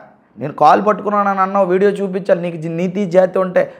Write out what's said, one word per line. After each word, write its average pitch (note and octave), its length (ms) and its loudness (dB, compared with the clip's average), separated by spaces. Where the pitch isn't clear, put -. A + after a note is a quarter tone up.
నేను C3+ 160 -8
కాల్ F3 340 4
పట్టుకున్నానని G3+ 520 -2
అన్నావు, G3 260 2
వీడియో F#3+ 260 2
చూపించాలి. F3+ 500 -2
నీకు E3+ 160 -6
జి-, E3 200 -6
నీతి F#3 280 -2
జాతి F#3 340 2
ఉంటే F#3 400 -2